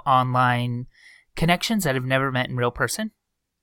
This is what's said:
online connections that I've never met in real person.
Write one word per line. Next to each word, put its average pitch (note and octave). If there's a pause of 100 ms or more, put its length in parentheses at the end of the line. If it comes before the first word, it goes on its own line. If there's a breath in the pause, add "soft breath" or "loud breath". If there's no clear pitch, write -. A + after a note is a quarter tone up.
online B2 (500 soft breath)
connections F3+
that C3+
I've B2+
never C3
met B2+
in B2+
real B2
person. G#3+ (520)